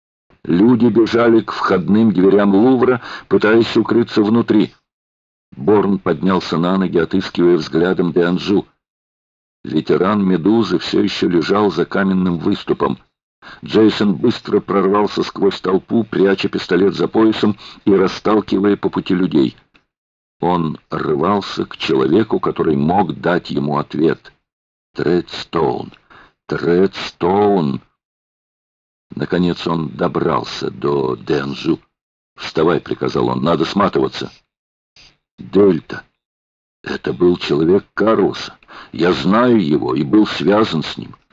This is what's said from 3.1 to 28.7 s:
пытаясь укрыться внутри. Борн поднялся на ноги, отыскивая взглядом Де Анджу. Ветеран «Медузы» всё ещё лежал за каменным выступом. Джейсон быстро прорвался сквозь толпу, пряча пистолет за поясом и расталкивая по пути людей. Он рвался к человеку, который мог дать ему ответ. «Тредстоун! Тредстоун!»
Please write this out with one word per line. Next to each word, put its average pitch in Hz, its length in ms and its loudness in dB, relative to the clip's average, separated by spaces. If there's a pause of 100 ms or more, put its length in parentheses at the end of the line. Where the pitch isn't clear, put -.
пытаясь 107 480 2
укрыться 110 460 2
внутри. 107 520 2 (840)
Борн 98 420 2
поднялся 90 600 -2
на 87 200 0
ноги, 87 200 0
отыскивая 87 580 0
взглядом 82 560 0
Де 85 120 2
Анджу. 87 420 -2 (1000)
Ветеран 90 600 0
«Медузы» 92 540 0
всё 95 240 -2
ещё 98 260 -2
лежал 95 420 0
за 85 140 -2
каменным 92 540 -2
выступом. 78 600 -4 (640)
Джейсон 104 500 2
быстро 107 460 -2
прорвался 98 640 0
сквозь - 380 -2
толпу, 95 440 -2
пряча 98 440 0
пистолет 92 460 0
за 80 140 -2
поясом 110 480 2 (280)
и 104 80 2
расталкивая 98 840 0
по 95 140 -4
пути 92 240 -4
людей. 78 420 0 (840)
Он 85 380 -2 (120)
рвался 92 760 -2
к - 100 -18
человеку, 78 600 0
который 80 380 -2
мог 76 440 -2
дать 82 300 -4
ему 71 260 -4
ответ. 76 560 -2 (640)
«Тредстоун! - 1000 -4 (540)
Тредстоун!» 90 1400 0 (1300)